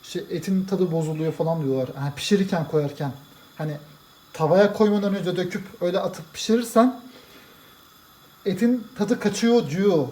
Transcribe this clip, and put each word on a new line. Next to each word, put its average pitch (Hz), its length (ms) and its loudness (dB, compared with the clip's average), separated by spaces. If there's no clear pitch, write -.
işte - 260 -10
etin 185 360 -2
tadı 180 260 0
bozuluyor 156 420 -2
falan 160 300 -2
diyorlar. 131 320 -2
Yani 139 200 -6
pişirirken 190 520 0
koyarken. 143 440 -2
Hani 151 200 -6
tavaya 190 400 4
koymadan 202 420 2
önce 175 220 -2
döküp - 440 -6
öyle 175 180 0
atıp 170 340 -8
pişirirsen 240 680 2
etin 233 420 0
tadı 208 220 0
kaçıyor 220 500 2
diyor 170 420 2